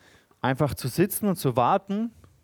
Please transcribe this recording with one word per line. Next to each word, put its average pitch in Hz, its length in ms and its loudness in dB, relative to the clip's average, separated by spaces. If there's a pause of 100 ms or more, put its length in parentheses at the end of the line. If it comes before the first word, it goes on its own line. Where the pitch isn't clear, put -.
(400)
Einfach 131 340 0
zu - 140 -6
sitzen - 400 0
und 175 80 0
zu 131 200 -2
warten, 196 560 0 (320)